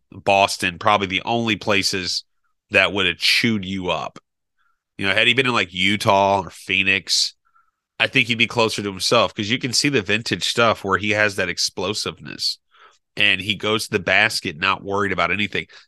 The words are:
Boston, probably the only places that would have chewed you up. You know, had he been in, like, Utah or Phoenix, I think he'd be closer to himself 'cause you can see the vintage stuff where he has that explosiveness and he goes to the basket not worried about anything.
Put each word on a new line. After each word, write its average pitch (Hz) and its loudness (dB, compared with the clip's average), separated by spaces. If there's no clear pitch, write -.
Boston, 98 2
probably 101 2
the 92 -2
only 117 -2
places 98 -2
that 95 2
would 98 0
have 85 -2
chewed 110 0
you 92 -4
up. 73 -6
You 98 -4
know, 98 2
had 110 4
he 120 4
been 127 2
in, 127 0
like, 98 -2
Utah 98 2
or - -12
Phoenix, - -2
I 113 2
think 117 2
he'd 117 0
be 117 2
closer 110 0
to 101 -4
himself 95 0
'cause 104 -4
you 123 -2
can 123 -6
see - 0
the 135 2
vintage 104 -2
stuff 113 2
where 95 2
he 104 -2
has 104 0
that 95 -2
explosiveness - -6
and 101 2
he 101 -4
goes 107 -2
to - -10
the 104 0
basket 98 0
not 95 -2
worried 98 -2
about 85 0
anything. 95 -4